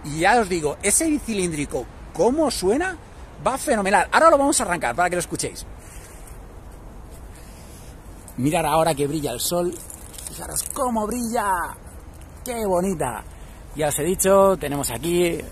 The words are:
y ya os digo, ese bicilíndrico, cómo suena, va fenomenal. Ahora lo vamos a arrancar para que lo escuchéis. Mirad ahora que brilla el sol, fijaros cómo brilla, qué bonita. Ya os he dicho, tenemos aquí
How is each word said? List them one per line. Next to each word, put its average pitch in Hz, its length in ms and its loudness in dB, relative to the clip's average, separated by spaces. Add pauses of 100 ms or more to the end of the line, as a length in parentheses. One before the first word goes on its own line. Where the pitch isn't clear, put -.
y 151 160 -6
ya 214 200 6
os 196 80 0
digo, 156 340 0
ese 202 240 2
bicilíndrico, 175 800 -2 (260)
cómo 254 380 4
suena, 294 460 0 (500)
va 254 120 0
fenomenal. 196 540 4
Ahora 311 180 10
lo 294 80 8
vamos 277 220 4
a 233 40 0
arrancar 139 300 0
para 175 140 4
que 180 80 0
lo 175 40 2
escuchéis. - 440 -6 (2750)
Mirad 156 300 0
ahora 160 280 4
que 143 120 0
brilla 143 260 -2
el 120 80 -6
sol, 175 340 0 (540)
fijaros - 360 -8 (100)
cómo 233 320 0
brilla, 214 720 -2 (680)
qué 233 220 -4
bonita. 175 580 0 (500)
Ya 147 140 0
os 139 100 0
he 147 60 0
dicho, 190 520 6
tenemos 143 340 -4
aquí 170 480 0 (140)